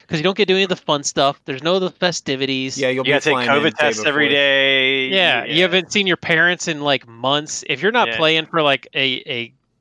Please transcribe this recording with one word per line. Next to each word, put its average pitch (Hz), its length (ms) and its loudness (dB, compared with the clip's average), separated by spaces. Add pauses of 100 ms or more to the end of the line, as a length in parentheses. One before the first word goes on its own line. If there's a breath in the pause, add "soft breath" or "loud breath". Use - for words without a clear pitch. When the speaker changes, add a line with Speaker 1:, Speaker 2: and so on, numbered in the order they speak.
Speaker 1:
'cause 165 120 -2
you 151 40 -4
don't 185 140 0
get 208 80 2
to 185 80 0
do - 20 4
any 190 80 2
of 185 60 -2
the 180 60 0
fun 147 280 -2
stuff. 139 420 0
There's 135 180 -8
no 175 140 2
of 190 40 0
the 180 80 -2
festivities. 135 880 -4
Speaker 2:
Yeah, 131 100 0
you'll 131 80 0
Speaker 3:
You 131 80 -2
Speaker 2:
be 139 40 0
Speaker 3:
gotta 143 140 2
take 151 100 2
Speaker 2:
flying 123 160 0
in 139 60 4
Speaker 3:
covid 147 80 2
Speaker 2:
the 160 80 2
day - 80 -14
Speaker 3:
tests 113 260 0
every 147 220 2
Speaker 2:
before. 135 80 2
Speaker 3:
day. 135 720 2
Speaker 1:
Yeah, 160 380 2
you 147 100 -6
Speaker 3:
Yeah. 170 80 4
Speaker 1:
haven't 180 280 0
seen 202 140 0
your 175 120 2
parents 170 500 0
in, 151 140 -6
like, 139 260 0
months. 135 600 -4
If 139 140 -4
you're 196 100 0
not 226 180 2
Speaker 3:
Yeah. 117 80 -4
Speaker 1:
playing 160 280 2
for, 165 160 -2
like, 139 320 0
a, 135 340 -2
a 120 260 -8 (280)